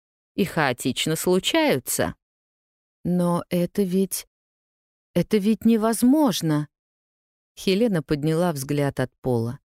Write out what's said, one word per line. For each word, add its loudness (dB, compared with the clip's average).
и 0
хаотично -2
случаются". 0
"Но 0
это -2
ведь... -2
это 0
ведь 0
невозможно!" 2
Хелена 0
подняла 0
взгляд -2
от -4
пола. -2